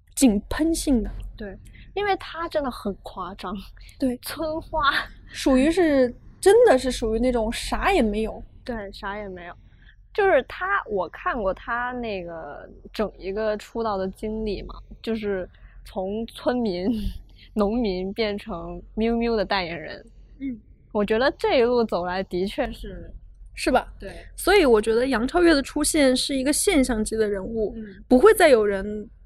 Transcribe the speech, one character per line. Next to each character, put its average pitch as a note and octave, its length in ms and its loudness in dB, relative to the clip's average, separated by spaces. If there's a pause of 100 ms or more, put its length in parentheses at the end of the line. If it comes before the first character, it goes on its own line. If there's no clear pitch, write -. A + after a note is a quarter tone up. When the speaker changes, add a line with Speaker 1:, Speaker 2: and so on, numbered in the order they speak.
(140)
Speaker 1:
井 G#3+ 240 4 (120)
喷 D#4+ 240 0
性 B3+ 280 0
的。 G3+ 80 -6 (240)
Speaker 2:
对， G3+ 220 -14 (380)
因 G4+ 100 -2
为 G4 120 2
他 E4+ 340 -10
真 D4+ 120 0
的 C4+ 80 -2
很 G3+ 260 -6
夸 F#3 400 -12
张。 G3 200 -8 (420)
Speaker 1:
对。 B3+ 200 0
Speaker 2:
村 D#4 420 -6
花。 D4+ 300 0 (380)
Speaker 1:
属 - 280 2
于 C#4 140 4
是， D4 440 4 (240)
真 A4+ 280 8
的 C#4+ 100 8
是 B3+ 140 0
属 A3 260 -2
于 - 20 0
那 B3 140 2
种 A3+ 180 0
啥 A#3+ 400 -2
也 F4+ 120 4
没 A3 220 0
有。 G3+ 180 -8 (200)
Speaker 2:
对， G#3+ 300 -10
啥 G3+ 240 -10
也 G#3 100 -10
没 F3+ 200 -14
有。 F3 80 -14 (580)
就 G4+ 140 2
是 D4+ 160 4
他， - 240 -8 (240)
我 F3+ 180 -2
看 D4 340 -6
过 F#3 120 0
他 A#3+ 380 -6
那 A3+ 300 -6
个 D#3+ 460 -14 (240)
整 G3+ 240 -4
一 F#3+ 160 -8
个 G#3+ 240 -2
出 A3+ 260 -8
道 G#3+ 140 -2
的 F#3+ 120 -2
经 A3 360 -8
历 G#3 200 -4
嘛， - 100 -14 (260)
就 A3+ 160 -4
是 G3 320 -4 (380)
从 G#3 400 -6
村 B3 320 -2
民、 F#3+ 280 -2 (340)
<laughs> - 340 -20
农 G#3 240 0
民 F#3+ 340 -2
变 G#3 240 -2
成 F3 460 -10 (120)
miumiu A#3 400 0
的 G#3 120 0
代 F#3+ 180 -2
言 E3 160 -8
人。 - 240 -14 (360)
Speaker 1:
嗯。 B3+ 200 -8 (320)
Speaker 2:
我 G#3 120 0
觉 A3 140 2
得 C#4 200 2
这 G4 200 2
一 A#3+ 40 6
路 A#3+ 200 2
走 F#3+ 220 -2
来 F3+ 180 -4
的 F#3 240 -2
确 A3+ 240 -4
是。 F3+ 420 -14 (420)
Speaker 1:
是 - 160 -2
吧？ B3 280 2
Speaker 2:
对。 G3 120 -12 (240)
Speaker 1:
所 - 220 2
以 F4 80 6
我 A3+ 160 6
觉 A3 140 0
得 B3 120 2
杨 B3+ 220 0
超 F4 140 2
越 E4+ 100 8
的 C#4 80 4
出 D4 240 -2
现 C4+ 320 4
是 C#4+ 180 -2
一 C4 80 0
个 C#4 100 0
现 D#4+ 300 2
象 A3 220 0
级 A3 120 -6
的 G#3+ 120 2
人 G3 160 -4
物， A3 320 -4
Speaker 2:
嗯。 A3 80 -10 (240)
Speaker 1:
不 B3+ 100 8
会 G4+ 160 10
再 E4+ 140 6
有 A3 160 8
人 G#3 440 -4 (180)